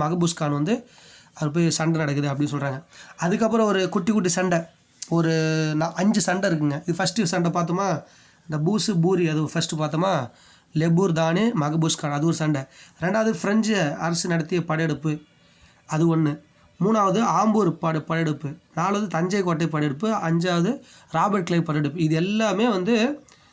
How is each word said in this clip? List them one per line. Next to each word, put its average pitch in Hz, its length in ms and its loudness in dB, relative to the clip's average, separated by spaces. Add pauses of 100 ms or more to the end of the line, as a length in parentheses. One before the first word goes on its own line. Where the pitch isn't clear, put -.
மகபூஸ் 170 340 0
கான் 147 180 -2
வந்து 165 360 -2 (460)
அவர் 147 160 -4
போய் 165 200 2
சண்டை 160 300 0
நடக்குது 147 280 0
அப்படின்னு 143 260 -2
சொல்றாங்க. 139 300 -6 (320)
அதுக்கப்புறம் 220 500 0
ஒரு 190 220 2
குட்டி 190 240 0
குட்டி 190 160 0
சண்டை, 175 300 0 (500)
ஒரு 165 240 2 (460)
நா-, 165 140 -2
அஞ்சு 202 280 2
சண்டை 190 300 0
இருக்குங்க. 147 360 0
இது 170 60 0
ஃபஸ்ட்டு 190 300 -2
சண்டை 175 280 0
பார்த்தோமா, 180 380 -2 (540)
இந்த 156 220 -6
பூசு, 202 340 0
பூரி, 175 300 2
அது 156 140 0
ஃபஸ்ட்டு 160 360 -4
பார்த்தோமா, 156 340 0 (640)
லெபூர், 170 380 4
தானே, 170 480 2
மகபூஸ் 156 360 0
கான், 147 160 -4
அது 147 140 0
ஒரு 165 80 4
சண்டை. 151 280 0 (380)
ரெண்டாவது 220 400 0
பிரெஞ்சு 202 540 0
அரசு 170 340 -2
நடத்திய 165 360 0
படையெடுப்பு, 156 560 -2 (680)
அது 160 300 2
ஒண்ணு. 151 160 2 (480)
மூணாவது 202 440 2
ஆம்பூர் 202 460 2
படை-, 160 300 -2
படையெடுப்பு. 156 560 -4 (180)
நாலாவது 196 340 -2
தஞ்சை 180 340 0
கோட்டை 165 240 0
படையெடுப்பு. 151 480 -2
அஞ்சாவது 175 640 0 (300)
ராபர்ட் 190 380 0
கிளைவ் 170 140 2
படையெடுப்பு. 156 400 -2
இது 156 120 2
எல்லாமே 208 540 0
வந்து 220 560 0 (280)